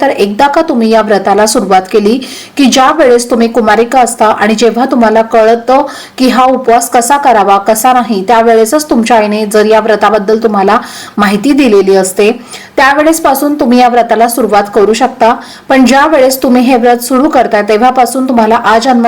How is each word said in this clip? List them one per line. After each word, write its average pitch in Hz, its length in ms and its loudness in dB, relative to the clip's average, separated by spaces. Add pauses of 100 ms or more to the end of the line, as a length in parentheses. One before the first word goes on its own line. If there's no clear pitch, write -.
तर 269 80 0
एकदा 208 380 0
का 302 160 0
तुम्ही 240 280 0
या 220 100 2
व्रताला 208 460 0
सुरुवात 190 360 0 (100)
केली, 214 260 0 (380)
की 277 80 2
ज्या 262 280 2
वेळेस 247 380 0
तुम्ही 233 180 0
कुमारिका 226 520 0
असता 233 260 0
आणि 214 280 0
जेव्हा 233 300 0
तुम्हाला 226 380 0
कळतं 233 640 0 (320)
की 262 100 2
हा 247 160 0
उपवास 254 460 0
कसा 254 260 0
करावा, 220 420 2
कसा 220 340 0
नाही, 233 360 -2
त्यावेळेसच 226 640 2
तुमच्या 233 260 0
आईने 208 300 -2
जर 208 200 0
या 220 140 2
व्रताबद्दल 214 640 -2
तुम्हाला 208 360 0 (380)
माहिती 208 360 0
दिलेली 202 440 2
असते, 196 340 0 (460)
त्यावेळेसपासून 294 760 0
तुम्ही 247 240 0
या 247 100 4
व्रताला 233 400 0
सुरुवात 208 360 0 (100)
करू 208 180 2
शकता. 233 420 0 (340)
पण 262 160 2
ज्या 269 220 2
वेळेस 269 360 0
तुम्ही 254 200 2
हे 247 140 2
व्रत 240 260 0
सुरू 262 260 0
करताय, 226 340 0
तेव्हापासून 247 680 0
तुम्हाला 226 280 0
आजन्म 233 520 0